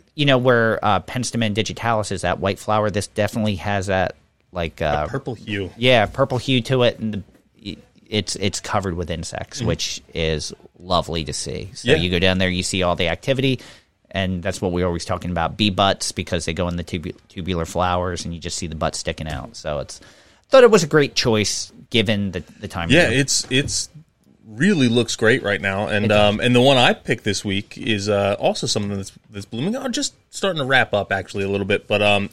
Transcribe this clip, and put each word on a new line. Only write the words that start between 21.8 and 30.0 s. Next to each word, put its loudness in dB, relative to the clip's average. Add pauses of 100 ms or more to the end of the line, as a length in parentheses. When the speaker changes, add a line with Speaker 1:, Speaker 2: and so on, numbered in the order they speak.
Speaker 1:
given 2
the, -6 (220)
the -8
time -6
of 0
Speaker 2:
Yeah, 6
Speaker 1:
year. 2
Speaker 2:
it's, 0
it's -2 (560)
really 2
looks 2
great 4
right 0
now, -2
and, 0
Speaker 1:
It 2
does. 6
Speaker 2:
um, -2
and 2
the 6
one 6
I 6
picked -4
this -2
week -4
is, -2
uh, 2
also -2
something -2
that's, -8 (180)
that's -12
blooming. -4
I'm -6
just -4 (160)